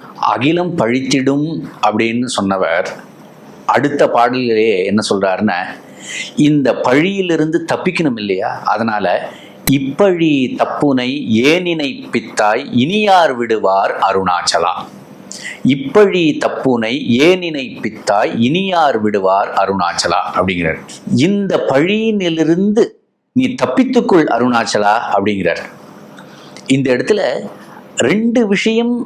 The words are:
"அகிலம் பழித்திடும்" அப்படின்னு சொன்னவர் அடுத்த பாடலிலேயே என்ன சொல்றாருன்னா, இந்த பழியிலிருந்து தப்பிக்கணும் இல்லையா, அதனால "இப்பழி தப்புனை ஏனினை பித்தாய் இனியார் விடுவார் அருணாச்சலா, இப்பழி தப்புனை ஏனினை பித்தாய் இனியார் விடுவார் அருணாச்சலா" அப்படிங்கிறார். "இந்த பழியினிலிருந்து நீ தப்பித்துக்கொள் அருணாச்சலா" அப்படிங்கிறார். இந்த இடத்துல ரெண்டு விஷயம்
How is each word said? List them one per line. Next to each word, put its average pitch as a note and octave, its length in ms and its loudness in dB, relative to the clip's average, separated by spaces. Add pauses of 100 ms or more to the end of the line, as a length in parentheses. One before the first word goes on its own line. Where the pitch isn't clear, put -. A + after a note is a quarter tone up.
(160)
"அகிலம் D#3+ 600 0
பழித்திடும்" C3 680 0 (340)
அப்படின்னு A2+ 440 0
சொன்னவர் F#2+ 640 -2 (760)
அடுத்த C#3 420 2
பாடலிலேயே A#2+ 760 2
என்ன G2+ 240 0
சொல்றாருன்னா, F#2+ 500 0 (760)
இந்த D3 380 4
பழியிலிருந்து D#3+ 920 0
தப்பிக்கணும் D3+ 540 -2
இல்லையா, G2 300 -2 (140)
அதனால G#2+ 420 -2 (680)
"இப்பழி D#3+ 600 2 (240)
தப்புனை B2+ 540 0 (340)
ஏனினை D#3+ 480 0 (180)
பித்தாய் A2 640 0
இனியார் F3 640 4
விடுவார் G#2 640 0
அருணாச்சலா, F2 720 0 (920)
இப்பழி F3 600 2 (120)
தப்புனை A#2 560 -2 (260)
ஏனினை E3 460 2 (140)
பித்தாய் A2 580 -2
இனியார் D3+ 640 2
விடுவார் G2+ 540 0
அருணாச்சலா" F#2 680 -2 (120)
அப்படிங்கிறார். F2 480 -2 (340)
"இந்த F#3+ 380 2 (140)
பழியினிலிருந்து F#3+ 1160 2 (500)
நீ B2+ 200 2
தப்பித்துக்கொள் C3 720 2
அருணாச்சலா" A2+ 680 2 (160)
அப்படிங்கிறார். G2 520 0 (1040)
இந்த C3 240 2
இடத்துல F#3+ 320 0 (720)
ரெண்டு A3 520 2
விஷயம் A3+ 460 0 (120)